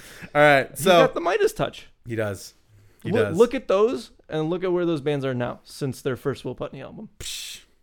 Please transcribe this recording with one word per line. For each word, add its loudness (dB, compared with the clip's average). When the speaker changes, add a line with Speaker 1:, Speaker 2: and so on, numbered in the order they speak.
Speaker 1:
All 6
right, 6
Speaker 2:
He's -12
Speaker 1:
so 2
Speaker 2:
got -4
the -4
Midas 0
touch. -6
Speaker 1:
He -8
does. -6
He -6
Speaker 2:
Loo-, 2
Speaker 1:
does. 0
Speaker 2:
look 6
at -6
those, 0
and -4
look -4
at -2
where 0
those -2
bands -4
are -2
now -6
since -8
their -4
first -6
Will -8
Putney -12
album. -18
Speaker 1:
Psh. -12